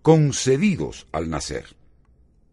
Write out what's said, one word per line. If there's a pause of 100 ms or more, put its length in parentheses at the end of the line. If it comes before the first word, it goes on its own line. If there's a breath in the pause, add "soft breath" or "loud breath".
concedidos
al
nacer: (760)